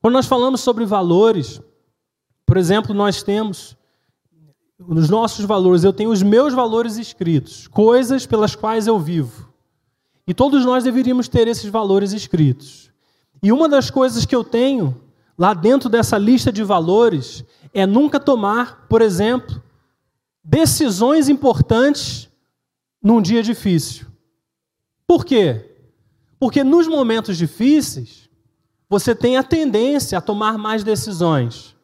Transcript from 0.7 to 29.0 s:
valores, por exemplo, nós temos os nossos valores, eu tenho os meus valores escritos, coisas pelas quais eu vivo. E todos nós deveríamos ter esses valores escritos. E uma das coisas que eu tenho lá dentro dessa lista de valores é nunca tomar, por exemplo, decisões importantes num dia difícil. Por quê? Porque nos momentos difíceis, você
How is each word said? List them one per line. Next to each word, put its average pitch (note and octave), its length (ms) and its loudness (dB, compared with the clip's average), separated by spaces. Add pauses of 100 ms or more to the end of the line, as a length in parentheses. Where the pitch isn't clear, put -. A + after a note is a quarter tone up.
valores, F#3 760 0 (840)
por F3+ 120 4
exemplo, G#3 360 0
nós G3+ 280 -2
temos G#3 560 -6 (1000)
os E3 300 0
nossos A3 340 -2
valores, F#3 400 2
eu G3 80 4
tenho G#3 180 -4
os G3 140 0
meus A#3+ 300 2
valores A3+ 440 -2
escritos, E3 680 -6
coisas A#3+ 580 2
pelas G#3+ 300 0
quais A3 320 -4
eu A3+ 100 2
vivo. D3+ 520 -6 (760)
E F3+ 80 -4
todos C4+ 320 2
nós B3+ 180 0
deveríamos B3 440 0
ter A#3 200 2
esses A3 220 -6
valores G3 440 0
escritos. - 760 -2 (540)
E G3+ 80 4
uma D#4 160 2
das C#4 240 2
coisas B3+ 340 0
que - 100 -2
eu A#3 80 0
tenho A#3 560 -2 (380)
lá F#3+ 160 2
dentro A3+ 360 2
dessa A3 280 0
lista A#3 340 2
de G#3 120 -6
valores F#3+ 800 0 (300)
é F#3+ 120 0
nunca C#4 340 2
tomar, A#3 680 -2
por A3 140 2
exemplo, G#3+ 600 -2 (840)
decisões C4+ 840 0
importantes C4+ 1040 0 (720)
num A3 200 4
dia G#3 220 0
difícil. G3 640 -4 (1000)
Por - 200 0
quê? E3+ 400 0 (720)
Porque C4+ 240 0
nos D#4+ 240 4
momentos A3+ 500 -2
difíceis, G#3+ 920 -2 (600)
você G3+ 240 0